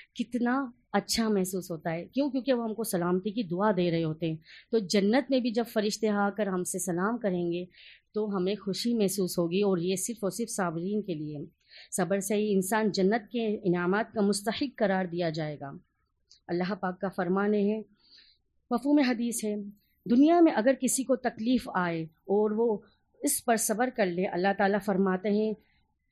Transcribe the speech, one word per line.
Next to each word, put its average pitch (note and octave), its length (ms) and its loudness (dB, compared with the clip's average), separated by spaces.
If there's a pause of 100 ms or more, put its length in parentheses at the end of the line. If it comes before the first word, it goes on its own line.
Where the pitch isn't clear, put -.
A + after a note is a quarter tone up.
(140)
کتنا B3 520 -2 (260)
اچھا A3 380 0
محسوس F#3+ 420 0
ہوتا E3 220 -4
ہے۔ E3+ 120 -6
کیوں؟ C#4 240 -2
کیونکہ B3+ 240 0
وہ A#3 100 0
ہم A3 100 -4
کو A3 100 -6
سلامتی F#3 480 0
کی A3 120 -4
دعا F#3 340 0
دے F3 140 2
رہے E3 120 0
ہوتے D#3+ 260 -2
ہیں۔ D#3+ 60 -4 (360)
تو A#3 60 2
جنت G#3+ 540 2
میں C4+ 80 4
بھی A#3+ 120 -2
جب A3+ 120 -2 (100)
فرشتے G#3+ 360 0
آ G3+ 280 2
کر G#3+ 100 0
ہم F#3 160 -2
سے F3+ 160 -6
سلام F#3+ 380 -2
کریں F3+ 340 -2
گے F3 140 -4 (480)
تو G#3+ 240 -2
ہمیں F#3 180 0
خوشی G3+ 380 -4
محسوس G3 460 0
ہوگی، F3 220 2
اور G3 160 2
یہ F3+ 180 0
صرف G#3+ 260 -6
اور F#3+ 100 -2
صرف A3+ 180 -6
صابرین F3+ 520 -4
کے F#3+ 120 -4
لیے۔ D3+ 240 -8 (540)
صبر G3 280 0
سے G3 160 -2
ہی G#3+ 180 2
انسان G3 380 2
جنت G3+ 400 0
کے A3+ 320 -2
انعامات F3+ 500 2
کا A3 80 -2
مستحق G3+ 560 -2
قرار F#3+ 280 0
دیا E3+ 240 -2
جائے D3+ 300 -6
گا۔ C#3 120 -12 (760)
اللہ F3+ 280 -2
پاک F#3 260 -6
کا G3 80 -2
فرمان G3 440 0
ہے، G#3 280 2 (920)
مفہوم C#4+ 280 4
حدیث A#3+ 460 0
ہے، G#3 100 -2 (540)
دنیا D4 300 6
میں E4 160 8
اگر A3+ 260 4
کسی B3+ 220 0
کو B3+ 120 2
تکلیف A#3+ 580 -2
آئے E3+ 300 0
اور G#3 480 0
وہ A3 260 2 (440)
اس - 240 -2
پر A#3 100 4
صبر A3 420 0
کر G#3+ 80 4
لے، F3+ 200 0
اللہ F3+ 220 0 (100)
تعالیٰ G3+ 280 2
فرماتے G3 440 2
ہیں، G#3+ 240 2 (580)